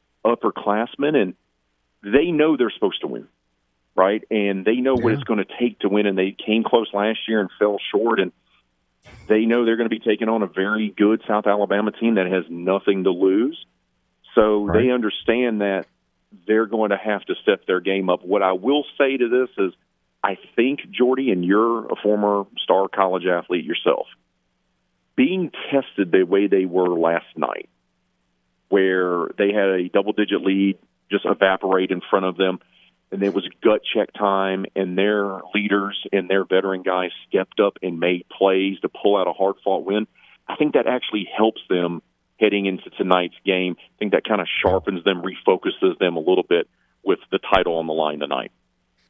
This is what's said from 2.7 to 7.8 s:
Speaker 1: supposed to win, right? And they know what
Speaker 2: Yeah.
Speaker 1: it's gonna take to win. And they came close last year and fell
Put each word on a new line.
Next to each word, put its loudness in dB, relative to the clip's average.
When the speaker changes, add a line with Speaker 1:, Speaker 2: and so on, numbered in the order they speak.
Speaker 1:
supposed -4
to -8
win, -10
right? 2
And 0
they 2
know 0
what 0
Speaker 2:
Yeah. 2
Speaker 1:
it's -8
gonna -2
take -2
to -2
win. 2
And 0
they 0
came -2
close 0
last -2
year 0
and -2
fell 2